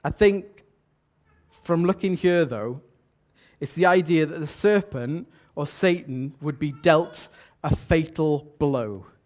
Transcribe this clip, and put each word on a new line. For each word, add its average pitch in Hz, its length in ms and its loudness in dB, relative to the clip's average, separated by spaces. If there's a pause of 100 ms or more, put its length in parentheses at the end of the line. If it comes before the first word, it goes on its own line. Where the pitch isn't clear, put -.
I 147 60 -6
think 196 560 0 (960)
from 170 220 0
looking 185 320 0
here, 175 300 2
though, 120 340 -8 (800)
it's - 140 -10
the 170 100 0
idea 170 400 4
that 156 140 -8
the 156 80 -8
serpent 165 840 -2 (260)
or 143 120 -6
Satan 143 760 -2
would 147 180 -6
be 151 140 -4
dealt 160 560 0 (340)
a 135 140 0
fatal 151 840 -2
blow 117 460 -4 (220)